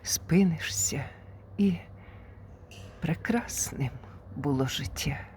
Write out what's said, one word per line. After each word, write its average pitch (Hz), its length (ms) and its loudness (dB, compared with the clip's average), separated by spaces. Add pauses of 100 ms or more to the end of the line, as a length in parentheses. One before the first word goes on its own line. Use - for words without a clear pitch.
Спинишся, - 1000 4 (540)
і 196 160 6 (1300)
прекрасним - 880 0 (460)
було 131 300 2
життя. - 600 -2 (100)